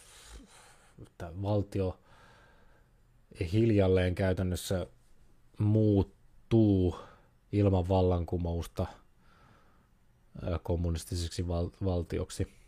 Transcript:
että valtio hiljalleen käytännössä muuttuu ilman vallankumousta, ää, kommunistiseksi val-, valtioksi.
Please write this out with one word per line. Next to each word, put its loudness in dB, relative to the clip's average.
että -16
valtio -2
hiljalleen 4
käytännössä -2
muuttuu 2
ilman 2
vallankumousta, 0
ää, -4
kommunistiseksi -4
val-, -4
valtioksi. -4